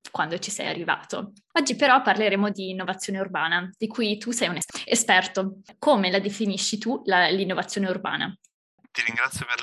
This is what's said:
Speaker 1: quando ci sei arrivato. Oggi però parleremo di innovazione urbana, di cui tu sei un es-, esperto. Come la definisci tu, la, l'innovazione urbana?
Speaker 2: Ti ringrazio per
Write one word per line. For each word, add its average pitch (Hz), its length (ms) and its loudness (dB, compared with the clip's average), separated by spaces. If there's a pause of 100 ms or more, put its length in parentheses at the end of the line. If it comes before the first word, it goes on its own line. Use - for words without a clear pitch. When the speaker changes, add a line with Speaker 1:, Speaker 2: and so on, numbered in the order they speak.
(100)
Speaker 1:
quando 165 300 -4
ci 202 100 -8
sei - 160 -6
arrivato. - 640 -4 (220)
Oggi 269 240 2
però 262 260 6
parleremo 202 480 2
di 190 200 -6
innovazione 185 500 -4
urbana, 175 580 -2
di 220 80 -2
cui 214 320 -2
tu 233 140 -6
sei 208 160 0
un 170 80 -4
es-, - 280 -8
esperto. 190 760 2 (180)
Come 202 320 4
la 196 80 2
definisci 202 580 -2
tu, 226 280 -4
la, 180 240 4
l'innovazione 185 600 -2
urbana? 180 480 -4 (580)
Speaker 2:
Ti 123 100 0
ringrazio 123 400 -2
per 120 180 -2